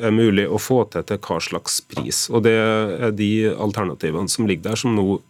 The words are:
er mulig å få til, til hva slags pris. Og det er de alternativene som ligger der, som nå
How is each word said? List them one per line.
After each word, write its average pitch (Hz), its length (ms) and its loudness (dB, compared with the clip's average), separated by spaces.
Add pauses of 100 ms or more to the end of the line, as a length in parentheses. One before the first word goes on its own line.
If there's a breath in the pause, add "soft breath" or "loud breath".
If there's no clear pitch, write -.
er 113 100 2
mulig 107 360 4
å 104 120 0
få 123 320 2
til, 85 120 -2
til 104 140 -4
hva 87 240 -4
slags - 400 -6
pris. - 480 -6
Og 113 140 2
det 113 100 6
er 110 580 0
de 107 380 0
alternativene 95 800 -2
som 117 180 -2
ligger 87 160 0
der, 107 120 -4
som 117 200 0
nå 98 340 0